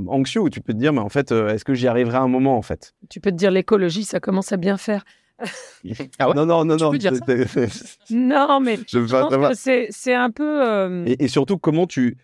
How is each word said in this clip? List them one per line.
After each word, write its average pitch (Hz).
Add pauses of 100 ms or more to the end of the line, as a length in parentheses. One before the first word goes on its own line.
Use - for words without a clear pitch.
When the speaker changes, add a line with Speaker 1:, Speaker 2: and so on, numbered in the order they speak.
Speaker 1:
anxieux, 135
où 160
tu -
peux 117
te 107
dire, « 143
Mais 127
en 104
fait, 135
euh, 110
est-ce 107
que 139
j'y 123
arriverai 120
à 135
un 131
moment, 131
en -
fait ? » - (160)
Speaker 2:
Tu -
peux 202
te 180
dire, « 190
L'écologie, 185
ça -
commence 190
à 196
bien 196
faire. » 202 (1160)
Speaker 3:
Ah 131
ouais ? -
Speaker 1:
Non, 147
non, 165
non, 156
Speaker 3:
Tu 160
Speaker 1:
non, 151
Speaker 3:
peux 147
dire 131
ça ? 123
Speaker 1:
c'est, 127
c'est, 123 (420)
Speaker 2:
Non, 277
mais 247 (100)
Speaker 1:
je 123
veux 120
Speaker 2:
je 113
Speaker 1:
pas 131
Speaker 2:
pense 285
Speaker 1:
savoir. 135
Speaker 2:
que 240
c'est, 254
c'est 247
un 247
peu, 294
euh, 185
Speaker 1:
Et, 131
et 127
surtout, 147
comment 165
tu, 123